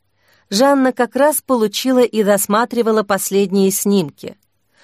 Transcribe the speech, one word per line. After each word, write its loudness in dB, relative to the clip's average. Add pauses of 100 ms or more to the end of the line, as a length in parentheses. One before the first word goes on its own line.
(500)
Жанна 2
как -4
раз 0
получила 0
и 0
досматривала 0
последние 0
снимки. -4 (460)